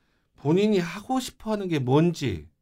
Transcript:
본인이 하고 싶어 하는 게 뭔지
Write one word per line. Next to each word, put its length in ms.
본인이 440
하고 420
싶어 320
하는 160
게 100
뭔지 720